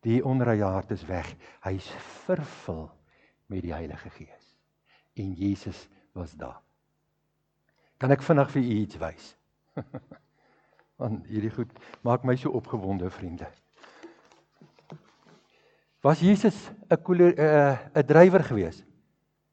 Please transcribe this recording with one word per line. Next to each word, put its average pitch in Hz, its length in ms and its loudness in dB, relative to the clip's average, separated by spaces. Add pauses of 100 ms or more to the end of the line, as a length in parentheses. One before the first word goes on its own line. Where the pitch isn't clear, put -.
die 117 180 2
onreine 117 440 0
hart 95 260 -6
is 90 140 -12
weg. 85 180 -8 (380)
Hy 95 160 -6
is - 100 -20 (380)
vervul 139 580 -8 (640)
met 92 140 -8
die 85 100 -8
Heilige 76 400 -14
Gees. - 400 -20 (640)
En 95 180 -8
Jesus 98 520 -6 (260)
was 85 240 -12
daar. - 220 -16 (1400)
Kan 135 140 4
ek 139 100 -6
vinnig 143 300 2
vir 135 80 0
u 120 180 -2
iets 98 200 -8
wys? 80 260 -12 (500)
<laughs> - 80 -12 (1160)
Want 110 280 -8
hierdie 107 240 -4
goed 120 200 -8 (340)
maak 123 180 0
my 127 160 2
so 135 160 -6
opgewonde, 95 560 -6
vriende. 87 360 -12 (2500)
Was 156 240 4
Jesus 196 320 4 (320)
'n 170 160 4
koele-, 175 320 6
eh, 147 400 4 (160)
'n 147 140 2
drywer 175 380 8
gewees? 92 400 -4 (680)